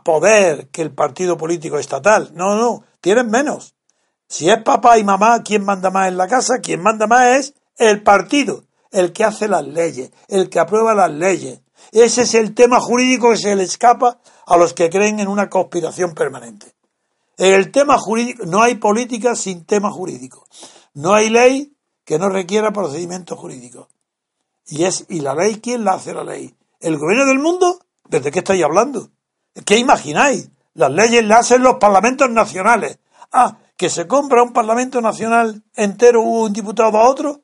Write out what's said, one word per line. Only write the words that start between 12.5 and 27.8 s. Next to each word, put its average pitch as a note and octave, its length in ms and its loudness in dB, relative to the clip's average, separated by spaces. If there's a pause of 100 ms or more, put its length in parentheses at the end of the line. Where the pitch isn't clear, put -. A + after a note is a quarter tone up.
tema A#3+ 260 4
jurídico A#3+ 500 0
que G#3+ 80 2
se G3 180 -2
le F#3+ 80 -2
escapa A#3+ 560 0 (260)
a F3 120 2
los E3+ 160 4
que E3+ 160 0
creen G#3 300 0
en G3+ 80 -4
una G3+ 220 -4
conspiración E3+ 640 -4
permanente. B2+ 600 -10 (640)
En F#3+ 160 4
el F#3+ 180 2
tema C#4 280 2
jurídico, A3+ 460 -6
no F3+ 160 0
hay A#3+ 140 2
política A#3 600 -2
sin F3+ 300 -10
tema G#3 260 -2
jurídico. C3 560 -14 (480)
No D#3 180 0
hay G#3+ 160 2
ley B3+ 440 2 (300)
que D#3 140 -4
no F#3+ 120 0
requiera G3 440 -4
procedimiento F3 640 -8
jurídico. - 500 -20 (800)
Y D#3 200 -4
es, F#3 220 -4
¿y E3+ 140 -8
la C#3 140 -4
ley G3+ 260 -2
quién A#3+ 220 -6
la F#3+ 100 0
hace E3+ 200 -10
la - 100 -10
ley? C#3 320 -14 (240)
¿El D#3+ 180 -4
gobierno G3 280 0
del C4+ 140 0
mundo? F4+ 400 0 (300)